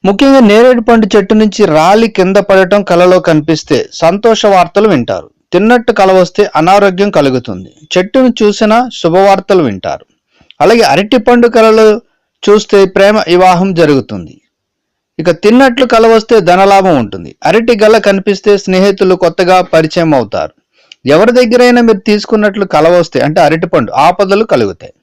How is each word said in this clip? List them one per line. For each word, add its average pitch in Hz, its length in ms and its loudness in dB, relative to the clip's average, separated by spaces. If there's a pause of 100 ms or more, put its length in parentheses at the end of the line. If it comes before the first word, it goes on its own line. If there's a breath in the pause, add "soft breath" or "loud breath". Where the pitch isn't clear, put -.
ముఖ్యంగా 269 320 2 (120)
నేరేడు 240 360 4
పండు 226 180 2 (100)
చెట్టు 202 260 0
నుంచి 214 200 -2 (140)
రాలి 202 400 2
కింద 190 220 0 (100)
పడటం 190 420 2
కలలో 180 280 2 (100)
కనిపిస్తే 156 500 -2 (220)
సంతోష 202 420 0 (120)
వార్తలు 190 400 0
వింటారు. 110 340 -6 (260)
తిన్నట్టు 233 460 0
కల 190 120 2 (100)
వస్తే 190 220 -2 (160)
అనారోగ్యం 196 580 0
కలుగుతుంది. 123 520 -4 (240)
చెట్టును 240 460 0
చూసినా 214 380 0 (240)
శుభవార్తలు 190 680 0
వింటారు. 92 380 -8 (580 soft breath)
అలాగే 220 200 2 (100)
అరటి 208 340 -2
పండు 240 300 2
కలలో 220 280 2 (600)
చూస్తే 208 320 2 (160)
ప్రేమ 202 220 2 (140)
వివాహం 185 380 2 (100)
జరుగుతుంది. 127 540 -2 (880)
ఇక 170 80 -2 (140)
తిన్నట్లు 247 500 2
కల 226 120 2 (100)
వస్తే 220 200 0 (140)
ధనలాభం 190 540 2
ఉంటుంది. 95 280 -12 (180)
అరటి 233 240 0 (100)
గల 220 120 4 (120)
కనిపిస్తే 196 440 -2 (120)
స్నేహితులు 185 600 0
కొత్తగా 180 340 0 (160)
పరిచయం 160 460 -2
అవుతారు. 98 340 -6 (600 soft breath)
ఎవరి 214 260 2
దగ్గరైనా 247 480 2
మీరు 208 220 0
తీసుకున్నట్లు 208 560 -2 (100)
కల 156 120 2 (100)
వస్తే, 160 300 -2
అంటే 160 180 -2
అరటి 165 280 -2
పండు, 139 160 -2 (180)
ఆపదలు 196 360 0 (100)
కలుగుతాయి. 104 500 -4